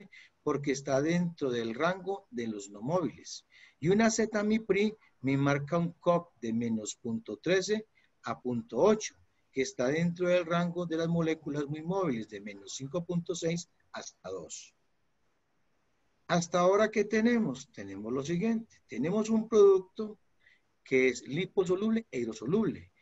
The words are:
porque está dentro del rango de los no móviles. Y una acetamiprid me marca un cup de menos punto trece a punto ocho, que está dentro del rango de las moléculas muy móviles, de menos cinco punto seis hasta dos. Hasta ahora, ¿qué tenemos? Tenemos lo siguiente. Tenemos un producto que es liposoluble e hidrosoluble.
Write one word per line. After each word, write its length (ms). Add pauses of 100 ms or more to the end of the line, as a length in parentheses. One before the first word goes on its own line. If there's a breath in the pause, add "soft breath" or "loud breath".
(420 loud breath)
porque 300
está 300
dentro 480
del 240
rango 560
de 160
los 240
no 100
móviles. 640 (340 loud breath)
Y 100
una 180
acetamiprid 880 (260 soft breath)
me 160
marca 400
un 160
cup 360 (120)
de 140
menos 420
punto 420
trece 480 (360 soft breath)
a 180
punto 380
ocho, 360 (380)
que 80
está 280
dentro 400
del 180
rango 400
de 100
las 120
moléculas 580
muy 160
móviles, 480
de 100
menos 360
cinco 280
punto 300
seis 340 (240)
hasta 380
dos. 440 (1500)
Hasta 320
ahora, 300
¿qué 140
tenemos? 680
Tenemos 400
lo 100
siguiente. 640
Tenemos 420
un 200
producto 720 (640 soft breath)
que 260
es 180
liposoluble 840
e 100
hidrosoluble. 680 (120)